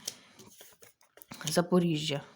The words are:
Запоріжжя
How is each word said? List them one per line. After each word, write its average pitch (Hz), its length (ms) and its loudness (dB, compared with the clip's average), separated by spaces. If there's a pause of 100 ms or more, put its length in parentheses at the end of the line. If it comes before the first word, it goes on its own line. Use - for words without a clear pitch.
(1400)
Запоріжжя 165 760 2 (160)